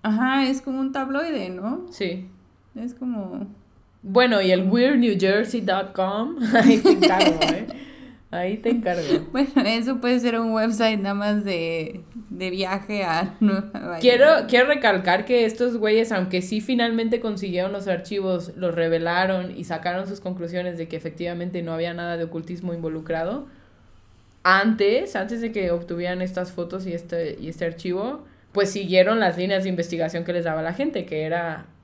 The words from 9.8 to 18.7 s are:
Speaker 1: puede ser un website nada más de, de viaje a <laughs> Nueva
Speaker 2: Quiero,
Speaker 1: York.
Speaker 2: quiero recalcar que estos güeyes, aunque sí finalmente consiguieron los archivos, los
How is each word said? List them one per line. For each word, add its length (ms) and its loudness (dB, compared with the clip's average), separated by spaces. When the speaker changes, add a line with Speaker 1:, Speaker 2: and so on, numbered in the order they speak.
Speaker 1:
puede 180 2
ser 200 0
un 140 0
website 480 2
nada 140 -2
más 300 0
de, 580 -4
de 220 -6
viaje 540 -4
a 320 -2
<laughs> 40 -6
Nueva 600 -2
Speaker 2:
Quiero, 260 8
Speaker 1:
York. 100 -2
Speaker 2:
quiero 180 6
recalcar 580 2
que 220 4
estos 320 -2
güeyes, 340 2
aunque 300 0
sí 180 -2
finalmente 600 0
consiguieron 520 -4
los 140 -6
archivos, 680 -2
los 180 -2